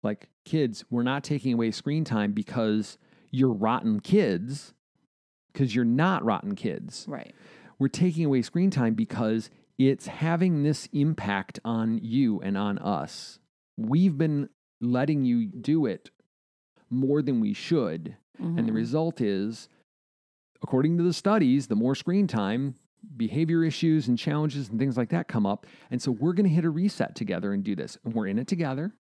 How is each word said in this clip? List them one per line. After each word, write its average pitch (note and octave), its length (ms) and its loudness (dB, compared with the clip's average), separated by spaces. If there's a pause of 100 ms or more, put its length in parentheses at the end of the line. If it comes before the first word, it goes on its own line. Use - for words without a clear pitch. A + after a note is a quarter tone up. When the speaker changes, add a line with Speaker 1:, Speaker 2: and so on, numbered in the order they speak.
Speaker 1:
Like, G#2 240 -6 (180)
kids, C3+ 440 -2
we're A#2+ 140 0
not C3+ 200 -2
taking C3+ 300 -2
away A#2 180 0
screen D3+ 320 -2
time G#2 300 0
because G#2+ 640 -2 (340)
you're C3 220 4
rotten A2 480 0
kids, C3 720 0 (800)
'cause B2+ 200 0
you're A#2+ 120 2
not D3+ 380 2
rotten G2+ 320 0
kids. - 520 -8
Speaker 2:
Right. - 260 -12 (460)
Speaker 1:
We're C3+ 80 2
taking E3 380 0
away C3+ 180 2
screen F#3 260 0
time A#2 240 2
because A2 560 -2 (280)
it's C3+ 300 4
having E3 560 2
this D3 300 0
impact C#3+ 720 -2
on A2+ 380 0
you A2+ 380 2
and G2 160 -2
on G2+ 220 -2
us. - 600 -6 (380)
We've C#3+ 400 2
been D3 320 0 (320)
letting C3 440 0
you A#2+ 220 2
do C#3 380 0
it - 260 -6 (760)
more C3+ 320 2
than B2+ 180 0
we G#2 140 0
should. F2 640 -2 (200)
And E3+ 200 -4
the B2 60 0
Speaker 2:
Mm-hmm. A2+ 120 0
Speaker 1:
result C3+ 460 -2
is, G#2 460 -2 (960)
according D3+ 360 2
to E3+ 60 2
the F3 100 2
studies, C#3+ 540 4
the A2 80 0
more A#2+ 200 2
screen F#3+ 320 2
time, A2+ 480 -2 (420)
behavior D#3+ 460 0
issues D#3 440 2
and B2 100 2
challenges D3 520 -2
and A2 100 -4
things C3+ 180 0
like A#2+ 120 0
that - 180 -2
come G#2+ 180 0
up. G2+ 200 -2 (260)
And B2 100 -2
so C3 100 -2
we're C3+ 220 0
gonna F#3+ 160 4
hit D#3+ 160 2
a E3+ 40 4
reset F3 460 -2
together G2 380 -4
and G2+ 100 -2
do G2+ 120 -2
this. D2 300 -8
And A2+ 80 -6
we're A2 140 -2
in G2+ 120 -2
it B2 80 -6
together. D#3+ 540 -2